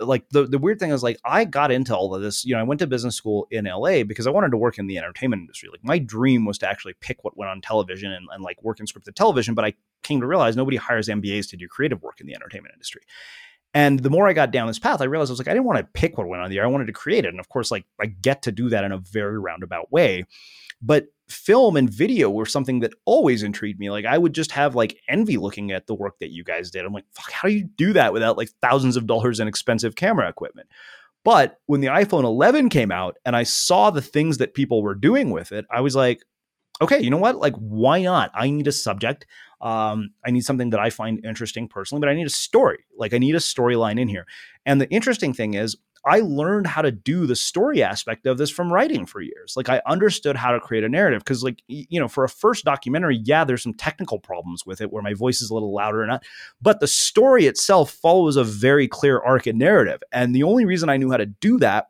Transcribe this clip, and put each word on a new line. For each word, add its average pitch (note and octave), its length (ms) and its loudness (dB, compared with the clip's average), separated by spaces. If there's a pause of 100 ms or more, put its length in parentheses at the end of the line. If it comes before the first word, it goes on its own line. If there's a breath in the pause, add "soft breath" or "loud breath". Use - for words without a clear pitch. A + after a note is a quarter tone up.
like, B2+ 300 -2
the, C#3 140 4
the C3+ 140 -2
weird G#3 220 0
thing E3+ 100 -2
is, B2+ 140 -2
like, A#2 200 -2
I F3 200 2
got C#3+ 260 0
into B2 260 0
all F#2 200 -2
of F#2+ 40 -6
this, G2+ 240 -6
you B2 80 -2
know, A2+ 80 0
I A2+ 40 -2
went D3 160 -2
to - 80 -2
business B2 260 -4
school G#2 380 -4
in A2 120 -4
L G2 220 -4
A F3 160 2
because G#2+ 240 -6
I C3+ 40 0
wanted F3 200 2
to A#2+ 60 -2
work A2+ 220 -2
in G2 100 -6
the F#2+ 100 -6
entertainment F#2+ 440 -6
industry. - 280 -20
Like, E2+ 140 -20
my D#3+ 160 0
dream A#2+ 440 2
was G2+ 140 -4
to F#2+ 100 -4
actually G2 260 -8
pick - 280 -12
what - 140 -8
went G2 140 -10
on F#2+ 100 -12
television G2+ 500 -4
and, F2+ 220 -14
and, F#2+ 100 -14
like, F2+ 220 -12
work A2 160 -6
in G#2+ 60 -12
scripted - 280 -16
television. B2+ 400 2
But G#2+ 120 0
I G#2 80 -4 (280)
came C#3+ 180 -2
to A#2+ 60 -4
realize C3+ 300 2
nobody C3 220 -2
hires A2 300 -4
M G#2+ 120 -2
B G2+ 180 -4
As G2+ 80 -6
to F#2+ 100 -18
do F2 120 -16
creative C3 340 -4
work - 180 -18
in - 60 -20
the C2+ 80 -16
entertainment - 400 -20
industry. - 280 -18 (680 loud breath)
And C#3 280 4
the C3+ 100 2
more F#3 160 4
I F#3+ 60 6
got D3 180 2
down A#2 160 -2
this A2+ 140 -6
path, A3 200 0
I C3+ 40 -2
realized C#3+ 260 -2
I B2 40 -6
was A#2+ 40 -12
like, C3 80 -8
I D3 60 -2
didn't B3+ 140 0
wanna G3 260 -2
pick - 260 -2
what G2 80 -4
went F2+ 160 -8
on F#2+ 80 -8
the F#2+ 80 -4
air. G#2 60 2
I - 20 4
wanted B2+ 220 0
to F#2 40 -10
create E3+ 320 -2
it. F2+ 40 -2
And F2 100 -10
of F2+ 120 -16
course, A#2+ 200 -4
like, G2+ 140 -6 (160)
I G#2+ 60 -4
get A2 360 -2
to A2+ 100 -4
do A#2 180 -2
that G#2 120 0
in G2 80 -2
a F#2+ 80 -6
very G#2 400 -6
roundabout F2 540 -10
way. G#2 320 2 (600 loud breath)
But C#3+ 220 2 (220)
film G#3+ 480 4
and B2+ 120 4
video D3+ 400 2
were G#2+ 160 -2
something B2+ 360 -2
that A#2 120 -2 (140)
always B2+ 380 4
intrigued G#2 340 -8
me. G2+ 100 -8
Like, G#2 160 -6
I C3 140 2
would E3+ 160 2
just D#3 160 -4
have, C#3+ 240 0
like, A2+ 240 0 (100)
envy F#3 280 0
looking G2+ 340 -6
at F#2+ 160 -6
the A2 80 -6
work G2+ 240 -8
that D#2+ 140 -12
you E2+ 100 -14
guys F2 300 -8
did. F#2 120 -10
I'm F#2+ 80 -8
like, G2+ 200 -12
"Fuck, - 180 -18
how - 180 -2
do G#3+ 60 2
you G#3 100 -2 (120)
do F#3+ 160 2
that B2+ 200 4
without, A2+ 240 0
like, A2 140 -6 (100)
thousands B2+ 360 2
of A2+ 100 -2
dollars A2+ 320 0
in A2 80 -2
expensive A2+ 480 -2
camera E3+ 340 0
equipment?" - 400 -12 (560 loud breath)
But F3 420 4
when C#3+ 140 2
the C#3 60 0
iPhone E3+ 380 2
eleven A#3 440 4
came A#2 220 2
out F2+ 340 -4
and B2 120 0
I A#2+ 80 2
saw G3+ 460 2
the D3+ 120 -2
things D3+ 360 0
that - 160 -2
people B2 280 0
were G2 140 -2
doing F#3 340 2
with E2+ 220 -6
it, G#2+ 180 -8
I A#2+ 100 -2
was C3 140 0
like, B2 300 2 (580)
"Okay, C#4 180 4
you B2 100 0
know C#3+ 60 2
what? A3 200 2
Like, C3+ 180 0
why A2 480 0
not? F3+ 320 0
I A#2+ 160 0
need D3 160 -2
a C#3+ 60 0
subject. A2+ 520 -4 (360 loud breath)
Um, A2 500 -4 (160)
I A#2+ 60 -2
need B2 120 0
something B2 260 -2
that G#2+ 100 2
I A2 100 2
find A2 340 -6
interesting A2 440 -8
personally, G#2 320 -8
but C#3+ 80 2
I C#3+ 60 2
need E3 120 -4
a - 40 -6
story. - 540 2 (140)
Like, A2+ 160 -4
I A#2+ 40 4
need C#3 180 4
a - 20 4
storyline A#2+ 600 0
in B2 80 0
here." F2+ 180 -6 (400 loud breath)
And C#3 140 4
the C3 100 0
interesting G#3+ 420 0
thing G#2+ 220 -4
is, G#2 220 -4 (280)
I D#3+ 140 4
learned F#3 480 0
how D#3 160 -4
to C#3+ 80 2
do C#3+ 360 -2
the B2 100 0
story A3+ 440 0
aspect G#2+ 460 -2
of B2+ 100 0
this D3 140 -2
from F3 220 -4
writing A3 340 0
for G2+ 140 -14
years. - 360 -14
Like, B2+ 120 -6
I B2+ 180 2
understood D#3 480 0
how B2 160 -2
to A#2+ 80 2
create A2 240 -2
a A2+ 60 0
narrative C#3+ 360 2
'cause, B2+ 200 -4
like, B2+ 240 -6
y-, C#3 220 -14
you E3+ 100 -2
know, B2 80 -2
for C3+ 160 0
a B2 40 0
first - 360 0
documentary, C#3 580 0
yeah, D3+ 220 4
there's B2+ 180 -2
some A2+ 120 -8
technical D#3 440 -6
problems F2 480 -10
with F#2+ 140 -12
it G#2 120 -8
where G#2+ 80 -8
my G#2 140 -6
voice A#2+ 260 -2
is A2+ 80 -8
a A2 60 -6
little G#2+ 180 -4
louder G#2+ 300 -2
and G#2+ 80 -4
not, B2 140 -6 (360 loud breath)
but G#3+ 200 4
the D3 80 0
story A#3+ 580 4
itself D#3+ 460 4
follows E3 420 4
a C3+ 80 4
very B2 460 4
clear C3+ 320 2
arc B2+ 260 2
and A2+ 140 0
narrative. C#3+ 500 4
And B2 240 0
the C3 80 4
only A3 220 4
reason F3 240 0
I C3+ 80 4
knew C3 160 0
how B2 60 2
to G#2 80 0
do G#3 320 0
that G#2+ 320 2